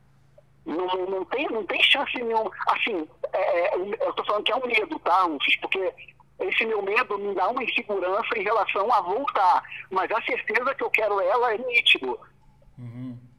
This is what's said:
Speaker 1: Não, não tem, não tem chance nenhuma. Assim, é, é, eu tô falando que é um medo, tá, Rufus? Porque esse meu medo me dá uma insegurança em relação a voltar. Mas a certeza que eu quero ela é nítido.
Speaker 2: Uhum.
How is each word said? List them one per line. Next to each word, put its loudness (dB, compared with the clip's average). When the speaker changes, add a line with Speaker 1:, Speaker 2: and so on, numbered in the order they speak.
Speaker 1:
Não, -2
não -4
tem, -4
não -4
tem 0
chance 2
nenhuma. 0
Assim, 0
é, 0
é, 0
eu -2
tô -4
falando 0
que 0
é 0
um -2
medo, 0
tá, 4
Rufus? 0
Porque -2
esse 0
meu 0
medo 0
me -4
dá 2
uma -2
insegurança -2
em -2
relação 2
a 6
voltar. 2
Mas 0
a 0
certeza -2
que -4
eu -2
quero 2
ela 4
é 0
nítido. 2
Speaker 2:
Uhum. -12